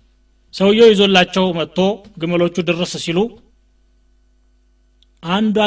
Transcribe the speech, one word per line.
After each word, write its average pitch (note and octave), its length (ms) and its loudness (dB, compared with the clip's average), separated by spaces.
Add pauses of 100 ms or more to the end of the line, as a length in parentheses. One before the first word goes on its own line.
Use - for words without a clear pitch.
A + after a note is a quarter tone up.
(540)
ሰውየው G#3+ 340 4
ይዞላቸው F#3+ 640 2
መጥቶ D#3+ 260 -6 (380)
ግመሎቹ F3 480 -2
ድረስ E3+ 340 -4
ሲሉ E3 200 -4 (2000)
«አንዷ G3+ 340 -2 (100)